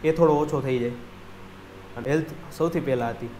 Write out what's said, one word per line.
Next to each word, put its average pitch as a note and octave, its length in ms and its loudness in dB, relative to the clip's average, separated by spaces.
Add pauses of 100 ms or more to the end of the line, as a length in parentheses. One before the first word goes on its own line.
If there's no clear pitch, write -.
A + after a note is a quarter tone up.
એ D#3 80 6
થોડો D#3+ 220 8
ઓછો D3 280 2
થઈ B2+ 180 2
જાય. A#2+ 100 0 (1080)
અને A#2+ 120 -6
health D#3 160 4 (320)
સૌથી E3 220 2
પહેલાં B2+ 300 0
હતી A#2 200 -8 (100)